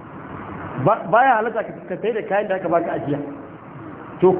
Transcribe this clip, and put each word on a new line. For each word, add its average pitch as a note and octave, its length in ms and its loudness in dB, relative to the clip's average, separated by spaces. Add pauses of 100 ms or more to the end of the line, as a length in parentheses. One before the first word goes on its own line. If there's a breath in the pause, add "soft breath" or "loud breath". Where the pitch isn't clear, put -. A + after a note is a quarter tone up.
(840)
ba, G#3 260 4
baya B3 280 8
halatta A3 240 0
ka, F3 100 -6 (160)
ka F#3 140 -4
sai A3 100 0
da G#3+ 140 -2
kayan G3+ 220 0
da F#3+ 80 0
aka F3 120 -4
baka E3 300 2
ajiya. C#3+ 200 -2 (1000)
To, F#3 200 8